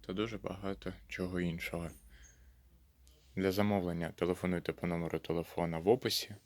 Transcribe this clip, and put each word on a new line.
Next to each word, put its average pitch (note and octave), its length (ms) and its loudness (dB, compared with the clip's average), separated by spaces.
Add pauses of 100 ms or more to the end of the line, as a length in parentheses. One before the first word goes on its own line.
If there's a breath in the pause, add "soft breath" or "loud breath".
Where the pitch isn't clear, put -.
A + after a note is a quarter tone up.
Та - 80 -4
дуже G#2+ 240 0
багато F#2+ 560 -4 (140)
чого F#2 320 -2
іншого. E2+ 500 -2 (1500 loud breath)
Для F#2+ 160 4
замовлення F2+ 600 2
телефонуйте F2 640 0
по - 140 -4
номеру E2+ 320 0
телефона E2 600 -2
в E2 80 2
описі. A2+ 480 2 (100)